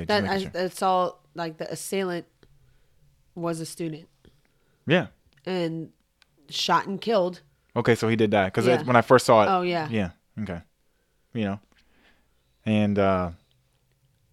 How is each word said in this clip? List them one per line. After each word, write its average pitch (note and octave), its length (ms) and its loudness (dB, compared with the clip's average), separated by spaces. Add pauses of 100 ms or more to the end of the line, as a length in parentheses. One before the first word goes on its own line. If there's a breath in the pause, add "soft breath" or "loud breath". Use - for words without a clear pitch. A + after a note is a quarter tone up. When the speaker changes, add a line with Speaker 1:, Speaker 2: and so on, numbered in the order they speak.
Speaker 1:
just - 20 -14
Speaker 2:
That G#3 140 0
Speaker 1:
making F#3+ 260 -4
Speaker 2:
I, - 40 -14
Speaker 1:
sure. F3 120 -4
Speaker 2:
I F3+ 40 -4
saw, F#3 440 -2 (220)
like, D#3+ 240 -10
the E3+ 120 -10
assailant F3 540 -6 (1080)
was E3+ 260 -6
a D#3+ 60 -8
student. D#3+ 420 -10 (800)
Speaker 1:
Yeah. B2+ 220 0 (360)
Speaker 2:
And E3 460 -4 (580)
shot - 380 0
and G3 140 -6
killed. F3+ 400 0 (360)
Speaker 1:
Okay, A#2+ 180 2
so A2 140 -2
he A2+ 80 2
did G#2+ 140 2
die. G2 200 2
'Cause A2+ 160 0
it, B2 140 4
Speaker 2:
Yeah. B2+ 60 -6
Speaker 1:
when B2 100 4
I A#2 60 8
first B2 240 6
saw A2 180 8
it. - 40 2
Speaker 2:
Oh, F#3 140 2
yeah. E3+ 260 -2
Speaker 1:
Yeah. G#2 220 -2 (300)
Okay. F#2 200 -8 (720)
You A2+ 100 -2
know. G2+ 160 -4 (1040)
And, G#2+ 340 2
uh, F#2+ 320 2 (1040)